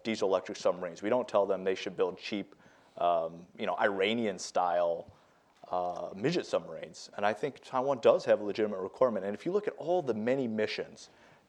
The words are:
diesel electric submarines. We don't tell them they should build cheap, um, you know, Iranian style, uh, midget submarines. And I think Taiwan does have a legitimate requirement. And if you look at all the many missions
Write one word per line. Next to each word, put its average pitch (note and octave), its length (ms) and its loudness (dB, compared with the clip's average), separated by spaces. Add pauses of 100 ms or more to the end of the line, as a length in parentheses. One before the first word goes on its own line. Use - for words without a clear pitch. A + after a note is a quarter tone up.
diesel G#2+ 260 0
electric F#2+ 280 0
submarines. F2+ 440 -2
We G#2 80 -2
don't A#2+ 180 2
tell G2+ 180 4
them F#2+ 180 0
they F#2+ 120 2
should F#2 220 -6
build F2+ 200 2
cheap, - 380 -8 (420)
um, E2+ 360 2 (240)
you A2+ 80 -6
know, F2+ 140 -2
Iranian G#2 580 2
style, F2 680 0 (640)
uh, F2 440 -4
midget C#3+ 320 0
submarines. E2 680 -6
And G#2 80 -4
I G#2 80 4
think C3 320 -6
Taiwan C3+ 360 -2
does C3+ 260 6
have G#2+ 160 6
a - 20 -4
legitimate G#2 360 0
requirement. G2+ 440 0
And G2+ 120 -2
if - 100 -12
you E3+ 60 0
look G3+ 160 -2
at - 100 -4
all F3 240 0
the B2+ 140 -2
many B2 320 0
missions G#2+ 640 -4 (400)